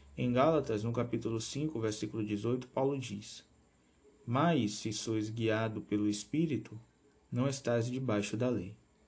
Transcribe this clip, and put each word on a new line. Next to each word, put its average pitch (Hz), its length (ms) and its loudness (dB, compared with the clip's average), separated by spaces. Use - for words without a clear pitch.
Em 127 120 0
Gálatas, 127 540 4
no 117 80 0
capítulo 117 480 -2
cinco, 139 400 -4
versículo 110 420 -2
dezoito, 107 460 -2
Paulo 139 320 0
diz: 107 480 -10
"Mas, 127 460 4
se - 180 -4
sois 110 380 -2
guiado 110 500 0
pelo 104 300 0
Espírito, 127 680 -2
não 123 160 0
estais 120 420 0
debaixo 113 460 0
da 123 140 0
lei." 98 260 -2